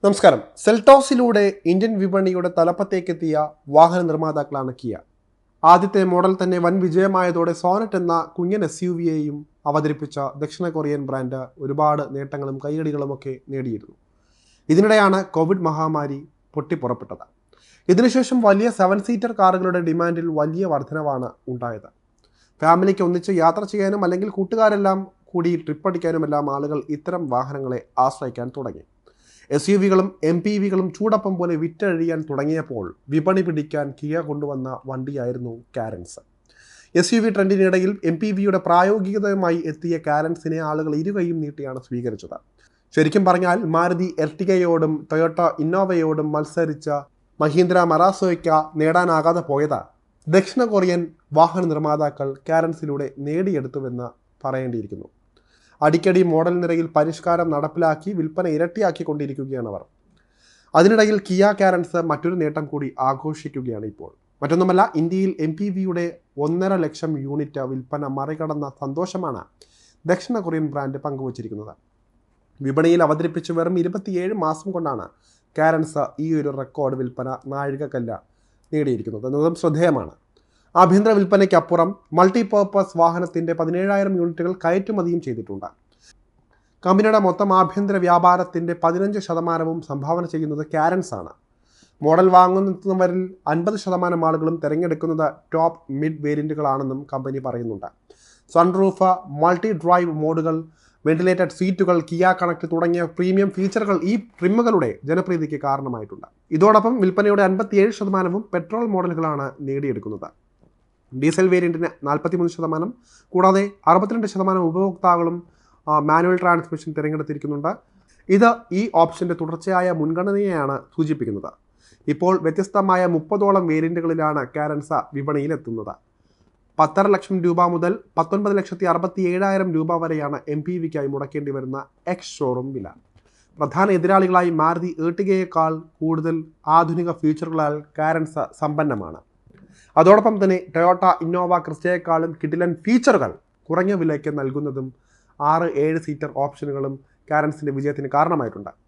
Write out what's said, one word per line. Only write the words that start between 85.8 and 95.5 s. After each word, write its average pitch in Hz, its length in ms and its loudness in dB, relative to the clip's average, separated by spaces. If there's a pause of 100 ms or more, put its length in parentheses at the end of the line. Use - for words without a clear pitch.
കമ്പനിയുടെ 214 340 6
മൊത്തം 190 340 2
ആഭ്യന്തര 190 440 2
വ്യാപാരത്തിൻ്റെ 175 840 2
പതിനഞ്ച് 190 360 0
ശതമാനവും 165 640 -4
സംഭാവന 156 440 -4
ചെയ്യുന്നത് 151 480 -6
കാരൻസ് 170 400 0
ആണ്. 87 160 -10 (720)
മോഡൽ 165 280 6
വാങ്ങുന്നവരിൽ 185 1040 4 (140)
അൻപത് 170 360 0
ശതമാനം 175 420 0
ആളുകളും 160 380 0
തിരഞ്ഞെടുക്കുന്നത് 160 680 -2 (200)